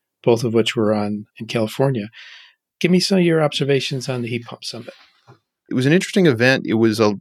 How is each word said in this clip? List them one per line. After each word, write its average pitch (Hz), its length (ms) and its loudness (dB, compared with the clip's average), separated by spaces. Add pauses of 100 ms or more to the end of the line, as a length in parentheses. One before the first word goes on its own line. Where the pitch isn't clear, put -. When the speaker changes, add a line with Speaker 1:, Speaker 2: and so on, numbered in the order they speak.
(220)
Speaker 1:
both 117 220 2
of 113 100 -4
which 113 220 0
were 107 180 0
on 104 320 -4 (120)
in 113 80 -12
California. 113 600 -2 (760)
Give 170 80 2
me 185 80 4
some 190 200 0
of 180 60 4
your 160 200 2
observations 139 640 -2
on 123 140 -6
the 117 60 -6
Heat 117 160 -6
Pump - 200 -20
Summit. 117 280 -14 (800)
Speaker 2:
It - 40 -8
was 127 120 0
an 139 60 4
interesting 185 340 2
event. 127 400 2
It 98 80 0
was 113 240 2
a 107 220 4